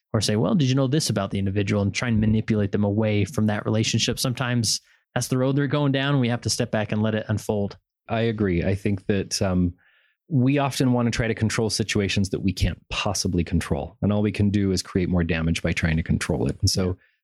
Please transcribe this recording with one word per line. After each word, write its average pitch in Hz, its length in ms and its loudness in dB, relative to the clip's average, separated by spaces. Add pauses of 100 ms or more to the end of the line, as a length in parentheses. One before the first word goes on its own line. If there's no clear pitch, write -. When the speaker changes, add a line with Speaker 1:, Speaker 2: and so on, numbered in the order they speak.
(120)
Speaker 1:
or 113 80 2
say, 107 160 0
"Well, 143 180 2
did 147 140 4
you 127 60 2
know 135 140 2
this 123 200 0
about 101 220 -2
the - 80 -4
individual?" 101 420 0
and 98 140 0
try 127 140 -2
and 110 120 2
manipulate 107 520 2
them 104 120 0
away 104 400 2
from 107 220 0
that 104 180 -2
relationship. 113 540 0
Sometimes 120 640 -2 (320)
that's 127 140 -2
the 131 100 0
road 135 180 2
they're 143 120 2
going 143 240 0
down, 135 180 0
and 139 100 4
we 120 80 2
have 117 140 -2
to 110 80 -2
step 117 200 -2
back 107 220 -2
and 107 100 0
let 110 120 2
it 107 140 -2
unfold. 104 500 -2 (320)
Speaker 2:
I 113 120 0
agree. 104 400 0
I 95 120 0
think 101 320 -2
that, - 340 -2
um, 90 320 2 (560)
we 135 300 2
often 135 340 0
wanna 120 180 2
try 113 160 -2
to 110 80 0
control 110 360 0
situations 101 600 0
that - 100 -4
we 95 120 0
can't - 260 -2 (100)
possibly 90 540 -2
control. - 600 -4
And 101 100 2
all 104 100 0
we 107 80 2
can 104 200 2
do 98 200 0
is 92 120 0
create 90 260 -2
more 87 160 2
damage 82 380 -2
by 85 100 -2
trying 80 240 0
to 80 80 -2
control - 420 -2
it. 139 140 -4
And 101 100 2
so 92 260 -2 (280)